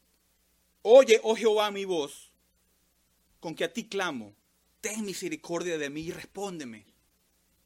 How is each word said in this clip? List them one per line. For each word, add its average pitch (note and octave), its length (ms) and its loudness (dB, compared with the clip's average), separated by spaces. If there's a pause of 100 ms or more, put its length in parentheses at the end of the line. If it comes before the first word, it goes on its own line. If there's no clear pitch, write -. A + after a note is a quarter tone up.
(840)
"Oye, A3+ 400 8
oh A3 140 0
Jehová, G#3 340 2
mi G3 140 -6
voz, E3 480 -6 (1040)
con E3 160 -12
que F3 100 -2
a E3 80 -6
ti A3+ 140 -8
clamo, C#3+ 480 -6 (460)
ten G#3+ 240 -8
misericordia E3+ 720 -6
de C#3+ 140 -6
mí D3+ 100 -10
y E3 120 -10
respóndeme". E3 720 -14 (800)